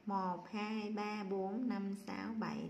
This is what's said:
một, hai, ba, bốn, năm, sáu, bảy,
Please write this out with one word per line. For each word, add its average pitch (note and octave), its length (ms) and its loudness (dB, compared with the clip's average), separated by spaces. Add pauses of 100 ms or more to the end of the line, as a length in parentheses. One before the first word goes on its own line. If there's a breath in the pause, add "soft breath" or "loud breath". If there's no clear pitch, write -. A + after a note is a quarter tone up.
một, F#3 460 2
hai, G#3+ 380 0
ba, G#3 340 0
bốn, G3 460 2
năm, G3 260 0 (120)
sáu, G3 260 -2
bảy, - 360 -2